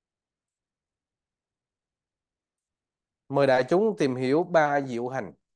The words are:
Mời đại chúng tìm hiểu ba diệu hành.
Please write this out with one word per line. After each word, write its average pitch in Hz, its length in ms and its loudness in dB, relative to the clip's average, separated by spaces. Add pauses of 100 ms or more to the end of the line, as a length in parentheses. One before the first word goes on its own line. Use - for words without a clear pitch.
(3250)
Mời 139 180 2
đại 127 220 4
chúng 208 300 2
tìm 131 180 0
hiểu 131 280 0
ba 151 360 0
diệu 123 280 -6
hành. 117 240 -8 (240)